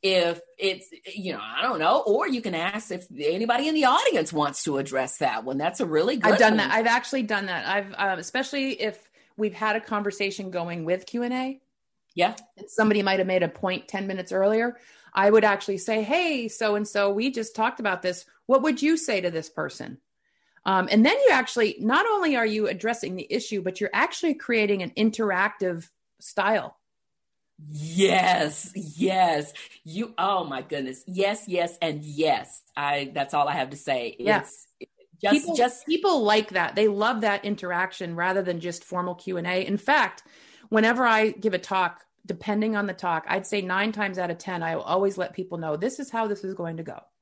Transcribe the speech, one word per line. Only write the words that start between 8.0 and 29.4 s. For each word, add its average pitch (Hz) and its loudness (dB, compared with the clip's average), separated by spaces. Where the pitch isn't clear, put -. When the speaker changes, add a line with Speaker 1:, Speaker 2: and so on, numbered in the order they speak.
Speaker 2:
especially 269 -4
if - -6
we've 208 -2
had 214 0
a 220 -2
conversation 202 -4
going 170 -4
with 185 0
Q 240 -4
and 247 -2
A. 262 -6
Speaker 1:
Yeah. 175 2
Speaker 2:
And - -18
somebody 214 4
might 190 2
have 185 2
made 185 4
a 165 0
point 185 -4
ten 196 -6
minutes 190 -6
earlier. 220 2
I 202 6
would 214 8
actually 202 2
say, 220 -2
"Hey, 285 0
so-and-so, 208 0
we 226 0
just 226 -6
talked 240 -2
about 190 0
this. 180 -4
What 262 6
would 277 0
you 311 4
say 262 -2
to 180 -2
this 160 -6
person?" - -10
Um, 190 2
and 220 8
then 392 4
you 466 10
actually, 240 2
not 277 2
only 381 2
are 233 2
you 214 0
addressing 202 -4
the 190 -10
issue, 208 -2
but 185 -4
you're 202 -2
actually 302 0
creating 208 0
an 170 -8
interactive 196 0
style. 196 -2
Speaker 1:
Yes, 170 2
yes. 165 0